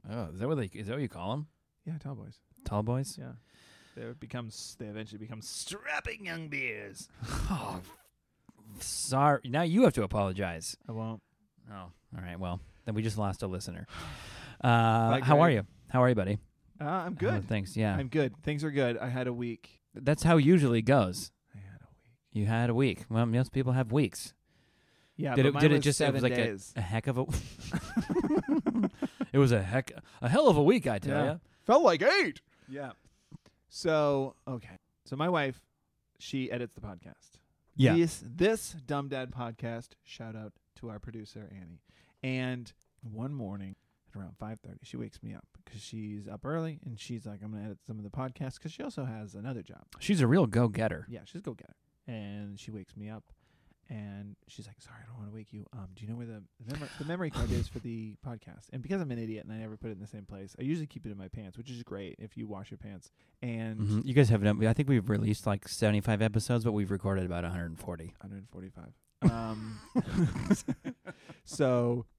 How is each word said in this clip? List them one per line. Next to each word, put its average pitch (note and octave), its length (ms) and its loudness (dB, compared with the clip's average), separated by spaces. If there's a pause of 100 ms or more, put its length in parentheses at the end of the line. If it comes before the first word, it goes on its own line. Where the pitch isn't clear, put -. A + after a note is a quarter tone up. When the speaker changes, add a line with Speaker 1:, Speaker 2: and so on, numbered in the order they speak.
Speaker 1:
Oh, G#2+ 240 -4
is F#2 60 -10
that A#2 80 -2
what D#3 100 0
they, G#2 160 -2
is G2+ 140 -10
that A2+ 60 -4
what D3 80 -4
you A#2 80 -2
call F#2+ 240 -6
'em? D3+ 140 -6 (380)
Speaker 2:
Yeah, D#3+ 120 -8
tall C#3 180 -12
boys. G#2+ 240 -16 (260)
Speaker 1:
Tall B2 180 0
boys? B2+ 360 -2
Speaker 2:
Yeah. B2 140 -12 (640)
They A#2+ 80 -12 (140)
become A#2+ 300 -10
s-, - 320 -14
they A#2 60 -10
eventually G#2 340 -10
become A2 220 -12
strapping A3 840 -8
young E3 220 -8
beers. A#2 640 -8 (180)
Speaker 1:
<laughs> - 220 -2
Oh, F#2 320 -4 (1000)
sorry. C#3 680 2
Now C#3 180 0
you F3 200 4
have F#3 100 8
to A2 100 2
apologize. F#2 760 -2 (100)
Speaker 2:
I A#2 60 -8
won't. A2+ 280 -6 (480)
Speaker 1:
Oh, G#2 60 -14 (400)
all F2+ 80 -8
right. F2 160 -8
Well, F2+ 220 -4 (240)
then G#2+ 100 -4
we A2 60 -2
just G#2+ 160 -2
lost G2 260 -2
a G2 40 -2
listener. F2+ 440 -8
<sighs> - 40 -14 (680)
Uh, A#2 540 6
Speaker 2:
Bye, C3+ 60 2
Speaker 1:
how D3 160 8
are E3+ 80 10
Speaker 2:
Greg. C#3+ 80 6
Speaker 1:
you? G2 100 2 (220)
How B2+ 160 6
are B2+ 60 8
you, B2+ 40 6
buddy? G2+ 240 2 (420)
Speaker 2:
Uh, D3+ 40 -10
I'm D#3+ 360 -4
Speaker 1:
How F3 100 2
are - 20 2
Speaker 2:
good. G2+ 160 -2
Speaker 1:
things? G2 280 -2
Yeah. G#2+ 200 2
Speaker 2:
I'm C3 140 -2
good. C3+ 340 0
Things D3+ 200 -2
are D#3 60 0
good. C3 260 2
I B2 140 -4
had B2+ 160 -2
a B2 80 -2
week. A#2+ 480 -8 (140)
Speaker 1:
That's C#3 260 2
how E3 160 8
it C#3 80 8
usually C#3 380 8
goes. F#2+ 480 4 (240)
Speaker 2:
I - 20 -14
had G2 240 -18
a - 80 -20 (140)
week. - 80 -20 (200)
Speaker 1:
You G#2 140 2
had A#2 240 4
a A2+ 60 4
week. B2+ 340 2
Well, A2+ 160 4
most A#2+ 280 2
people B2+ 180 2
have B2 200 2
weeks. - 440 0 (840)
Speaker 2:
Yeah, C#3+ 160 -2
Speaker 1:
Did C3 80 6
Speaker 2:
but C3 60 8
Speaker 1:
it, C#3+ 80 6
Speaker 2:
mine C#3+ 80 4
Speaker 1:
did D3+ 80 10
it D3 60 6
Speaker 2:
was C3 60 2
Speaker 1:
just, D3 160 4
it D#3 40 4
Speaker 2:
seven C#3 100 4
Speaker 1:
was C3 80 2
like B2 120 4
a, - 20 0
Speaker 2:
days. A2 400 -2
Speaker 1:
a A2+ 60 -4
heck G#2 260 -2
of B2+ 100 0
a, C3 80 0
<laughs> - 1600 0 (440)
it C#3 60 6
was C3 120 8
a G#2 120 2
heck, A#2 300 -4 (280)
a A#2+ 80 0
hell C4+ 180 6
of E3+ 100 8
a D3 60 6
week, F#3+ 220 6
I A2 140 0
tell C#3 180 -2
Speaker 2:
Yeah. D3 140 2
Speaker 1:
ya. E3 60 -4 (280)
Speaker 2:
Felt C4 160 8
like E3+ 220 6
eight. E4+ 380 4 (280)
Yeah. C3 220 -8 (800)
So, D3 640 2 (120)
okay. B2 300 -8 (280)
So C3+ 100 -8
my D#3+ 140 0
wife, C#3+ 300 2 (600)
she C3 320 -4
edits A#2+ 240 -6
the G#2 60 -18
podcast. - 580 -16 (360)
Speaker 1:
Yeah. C3 200 8
Speaker 2:
This, E3+ 280 2
this E3+ 520 0 (100)
Dumb C#3 220 -4
Dad C3 240 -6
podcast, A#2 640 -8 (100)
shout A2+ 320 -14
out G#2+ 160 -12 (300)
to A#2+ 100 -10
our G#2+ 80 -12
producer, G#2+ 520 -14
Annie. F2 300 -18 (400)
And B2+ 500 -4 (300)
one A#2 320 -8
morning G2 420 -8 (380)
at G2+ 60 -12
around F2+ 180 -14
five G#2+ 220 -12
thirty, - 240 -18
she - 140 -16
wakes A2+ 260 -12
me A2 100 -12
up - 120 -20 (200)
'cause G#2 160 -18
she's G#2 460 -12
up - 180 -12
early, D#3+ 380 -6
and A2+ 160 -12
she's A#2 260 -10
like, G#2 160 -14
"I'm G#2+ 120 -10
gonna G#2 100 -8
edit G#2 140 -10 (100)
some G#2+ 100 -8
of G#2 60 -10
the G2+ 60 -10
podcast," C3 500 -8
'cause D#3+ 140 -12
she - 100 -12
also F#3 220 -8
has G#2+ 300 -10
another A2 280 -8
job. - 200 -20 (160)
Speaker 1:
She's F#3+ 200 2
a B2+ 80 8
real D3+ 200 6
go-getter. A2 600 2
Speaker 2:
Yeah, A#2 140 -12
she's - 160 -14
a - 20 -16
go-getter. - 360 -14 (300)
And G2+ 520 -10
she - 120 -16
wakes G2+ 260 -14
me G#2 100 -12
up, G#2+ 160 -14 (640)
and G2+ 480 -12 (140)
she's G#2+ 180 -16
like, G#2+ 140 -20
"Sorry, A#2 200 -20
I A2+ 60 -20
don't A#2+ 100 -16
wanna G#2 140 -12
wake A2 220 -16
you. G#2 180 -12
Um, G2+ 240 -12
do A2 80 -16
you G#2 80 -10
know A#2 60 -8
where A#2+ 80 -10
the, A2 180 -14 (160)
the, B2 180 -12
mem-, D3 120 -12 (100)
the C#3+ 60 -8
memory E3+ 240 -4
card - 220 -2
is - 180 0
for - 100 -10
the A2 400 -10
<laughs> - 80 -14
podcast?" - 460 -14
And B2+ 100 -8
because G3 160 -4
I'm D3 120 -4
an A#2+ 60 -6
idiot A2 280 -6
and A2 80 -12
I A2 60 -10
never A2 180 -10
put A2+ 140 -10
it - 20 -8
in F#2+ 80 -14
the G#2 60 -12
same G2+ 180 -16
place, G2 340 -16
I B2+ 40 -8
usually D3+ 240 -2
keep - 180 -14
it G#2+ 80 -8
in G2 40 -12
my F#2 120 -12
pants, G2 280 -12
which B2 140 -14
is A#2+ 100 -10
great F#2+ 380 -10
if G#2+ 160 -14
you A2+ 120 -10
wash G2+ 220 -10
your - 100 -14
pants. G2 300 -16 (320)
And A2+ 380 -4
Speaker 1:
Mm-hmm. G#2 240 0
You C3 100 -2
guys C3 140 8
have, G#2 160 6
no, G#2 140 6 (100)
I A2+ 60 6
think C#3 160 0
we've A2 200 4
released, G#2+ 380 0
like, G2 220 -2
seventy-five G#2 520 2
episodes, A2 440 2
but A2 80 2
we've G2+ 180 0
recorded G2 340 0
about F2 200 -2
a F2 40 -4
hundred E2+ 300 -6
forty. E2 420 -10
Speaker 2:
Hundred F#2+ 280 -14
forty-five. F#2 420 -16 (400)
Um, A2 480 -6 (160)
<laughs> B3+ 60 2 (1400)
so, B2 600 2 (140)